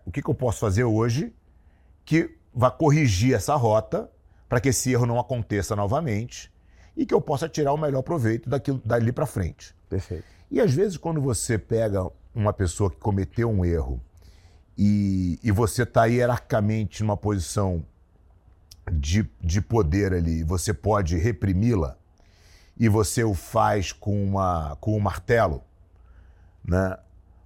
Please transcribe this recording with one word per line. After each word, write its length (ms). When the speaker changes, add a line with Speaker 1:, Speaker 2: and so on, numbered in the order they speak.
Speaker 1:
O 60
que 100
que 80
eu 60
posso 240
fazer 240
hoje 500
que 320
vá 160
corrigir 640
essa 220
rota 540
pra 120
que 100
esse 220
erro 140
não 140
aconteça 560
novamente 760
e 100
que 80
eu 80
possa 280
tirar 240
o 40
melhor 260
proveito 460
daquilo, 360
dali 260
pra 140
frente. 500
Speaker 2:
Perfeito. 360
Speaker 1:
E 100
às 120
vezes 240
quando 240
você 360
pega 480
uma 180
pessoa 360
que 80
cometeu 520
um 160
erro 340
e, 680
e 80
você 340
tá 200
hierarquicamente 1000
numa 140
posição 680
de, 380
de 200
poder 520
ali, 300
você 300
pode 440
reprimi-la 760
e 120
você 340
o 100
faz 580
com 340
uma, 560
com 140
um 40
martelo, 640
né? 320